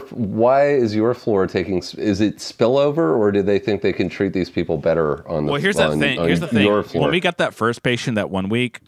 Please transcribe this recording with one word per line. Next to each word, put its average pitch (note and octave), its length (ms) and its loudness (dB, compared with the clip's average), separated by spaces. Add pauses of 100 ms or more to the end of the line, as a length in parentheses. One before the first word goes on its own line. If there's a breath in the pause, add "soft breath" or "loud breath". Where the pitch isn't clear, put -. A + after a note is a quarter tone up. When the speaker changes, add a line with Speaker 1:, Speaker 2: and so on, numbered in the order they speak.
(120)
Speaker 1:
why A#2+ 580 2
is A#2+ 260 2
your A2 180 2
floor G2+ 320 0
taking F2+ 340 -2
s-, - 160 -10
is G2+ 260 0
it G#2 160 0
spillover, C#3+ 800 0
or G#2 160 2
do G2+ 80 2
they G2 180 2
think G2+ 220 -4
they G2 100 0
can F#2 160 -2
treat F#2+ 240 -2
these F#2 180 -2
people E2 280 -4
better D#2 500 -2
on D2+ 180 -4
the D2 60 -2
Speaker 2:
Well, C#2+ 100 -2
here's G3 160 -2
Speaker 1:
on, D2+ 220 0
Speaker 2:
the D2 60 0
thing. B2+ 140 -2
Speaker 1:
on E2+ 80 0
Speaker 2:
Here's E2+ 120 2
the - 80 -4
thing. G#2 160 2
Speaker 1:
your G#2 200 2
floor? E2 200 -2
Speaker 2:
When D2 80 0
we F3+ 80 0
got F3+ 200 -2
that C#3 140 -2
first A#2 300 -2
patient B2 320 -2
that F#2+ 140 -2
one F#2+ 180 -4
week, A#2+ 400 -2